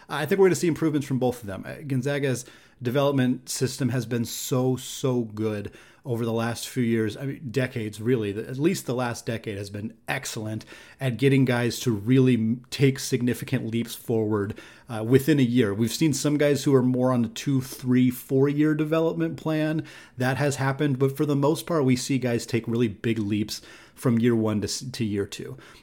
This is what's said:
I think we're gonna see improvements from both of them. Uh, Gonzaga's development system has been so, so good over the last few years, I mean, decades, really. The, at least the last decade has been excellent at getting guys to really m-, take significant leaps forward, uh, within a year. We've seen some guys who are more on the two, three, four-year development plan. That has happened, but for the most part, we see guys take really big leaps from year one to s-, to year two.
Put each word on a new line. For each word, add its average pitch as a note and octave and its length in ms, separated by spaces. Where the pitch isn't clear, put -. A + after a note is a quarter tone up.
I D3 160
think F#3+ 140
we're F#3+ 80
gonna F3 80
see F3 140
improvements D3+ 380
from C3 120
both B2 240
of G#2 40
them. G2 200
Uh, C3 200
Gonzaga's C#3 600
development B2+ 680
system C#3 400
has A#2+ 160
been A#2 180
so, B2+ 520
so B2 460
good G#2+ 500
over A#2+ 200
the A2+ 80
last A#2 360
few B2+ 160
years, A2+ 320
I C#3 100
mean, C#3 240
decades, G#2+ 500
really. A2 300
The, G2+ 180
at C3 100
least E3+ 280
the C3 80
last A#2+ 320
decade A2 320
has G2+ 120
been G#2 240
excellent A2 580
at B2+ 160
getting C3+ 280
guys A#2+ 360
to C3 100
really B2 440
m-, A2 360
take C3+ 300
significant A#2+ 640
leaps A2+ 300
forward, G#2+ 600
uh, A2 140
within C3+ 380
a - 20
year. A#2 320
We've A2+ 160
seen D#3+ 220
some D3 260
guys D3 240
who D3 140
are B2+ 60
more B2+ 300
on A#2+ 100
the A2 60
two, C3+ 320
three, B2+ 520
four-year C#3+ 640
development E3 600
plan. D#3 460
That B2+ 200
has C#3 200
happened, C3+ 440
but C3+ 160
for D3+ 100
the C#3+ 80
most C#3+ 320
part, D#3+ 180
we C3 120
see C3+ 220
guys A#2+ 280
take A#2 220
really A#2 180
big A2 320
leaps G#2 420
from A#2 220
year A#2 180
one A2 240
to G2+ 60
s-, - 260
to - 120
year G2+ 220
two. - 300